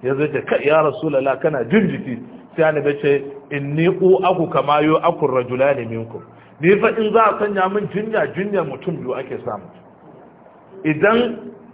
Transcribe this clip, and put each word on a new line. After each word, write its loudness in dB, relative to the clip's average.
Ya 0
zo -2
ce, -4
"Kai, 0
ya 4
Rasulullah, 0
kana 0
jin 2
jiki." -6
Sai 4
Annabi 2
ya -2
ce, 2
"Inni -2
u'aku 2
kama 2
yu'aku 2
rajulani 0
minkum." -8
Ni 6
fa 2
in 0
za 6
a 2
sanya 0
min -4
jinya, -2
jinyar -2
mutum -8
biyu -6
ake -8
samu. -8
Idan 0